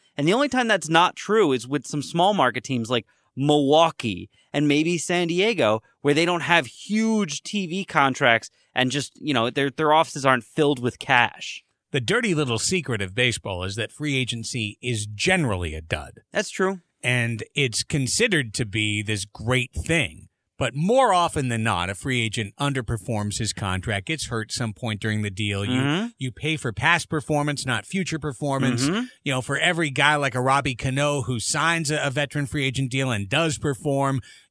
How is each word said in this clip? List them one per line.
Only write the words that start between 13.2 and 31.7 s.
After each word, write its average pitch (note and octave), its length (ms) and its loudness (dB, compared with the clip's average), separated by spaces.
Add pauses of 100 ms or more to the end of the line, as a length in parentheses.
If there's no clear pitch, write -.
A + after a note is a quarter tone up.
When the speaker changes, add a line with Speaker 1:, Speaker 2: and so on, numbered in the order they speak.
Speaker 2:
is G2 120 -6
that A2 160 -6
free D3 240 -4
agency A#2 680 -6
is G#2 240 -4
generally G#2 680 0
a D#2 60 -8
dud. - 400 -8 (120)
Speaker 1:
That's G#3 180 -4
true. F#3+ 300 -2 (220)
Speaker 2:
And A#2 400 0 (120)
it's C3 300 -2
considered D3 680 0
to C3 100 -4
be G#2+ 380 -2
this G2+ 220 -4
great A#2+ 480 -2
thing. C3 540 -2 (300)
But B2+ 180 -2
more G#3+ 400 4
often D#3+ 340 2
than A2+ 140 0
not, F#2 260 0
a G2 60 -6
free B2+ 280 -2
agent A2 380 -4
underperforms A#2 760 -2
his A2 160 -4
contract, F#2+ 540 -4
gets D#3+ 180 -4
hurt A2 260 -6
some A2 220 -4
point G#2+ 260 -4
during G#2+ 220 0
the G#2 80 -2
deal. G2+ 340 -2
You, B2+ 160 0
Speaker 1:
Mm-hmm. D#3+ 260 0 (120)
Speaker 2:
you B2+ 120 -6
pay D#3 280 -4
for B2 120 -4
past D#3+ 380 0
performance, D3 560 -2
not A#2 220 -2
future F3 320 -4
performance. C3+ 640 -2
Speaker 1:
Mm-hmm. G3+ 200 0 (200)
Speaker 2:
You C#3+ 80 -2
know, B2+ 80 0
for C#3 180 -4
every E3 300 2
guy C#3+ 280 4
like C#3 180 -2
a B2+ 80 0
Robbie C3+ 320 2
Cano C#3 480 -2
who B2 180 -4
signs D#3+ 500 0